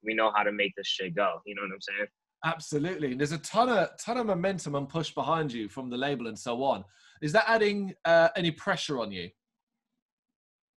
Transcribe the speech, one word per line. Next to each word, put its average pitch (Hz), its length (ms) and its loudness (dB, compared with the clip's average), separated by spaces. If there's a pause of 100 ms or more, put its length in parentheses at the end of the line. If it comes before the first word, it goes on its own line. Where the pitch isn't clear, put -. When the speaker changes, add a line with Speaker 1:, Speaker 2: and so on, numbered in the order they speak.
Speaker 1:
we 110 100 -4
know 110 220 2
how 104 80 4
to 104 80 0
make 101 260 -2
this 98 80 -8
shit 92 300 -4
go. 92 320 0
You 101 80 -12
know 101 80 -6
what 95 100 -6
I'm 98 80 -14
saying? 101 260 -6 (380)
Speaker 2:
Absolutely. 156 680 -4
There's 143 160 -2
a 165 80 -4
ton 226 280 2
of, 202 220 2 (100)
ton 240 180 -4
of 226 100 0
momentum 175 480 -2
and 139 120 -2
push 160 240 -4
behind 147 400 0
you 110 160 -4
from 127 220 -10
the 120 80 -4
label 131 300 -2
and 107 100 -8
so 123 260 -2
on. 110 220 0 (380)
Is 151 80 0
that 214 160 6
adding, 208 480 2 (100)
uh, 165 300 8
any 170 160 2
pressure 156 480 -2
on 104 120 -4
you? 87 200 -8 (1500)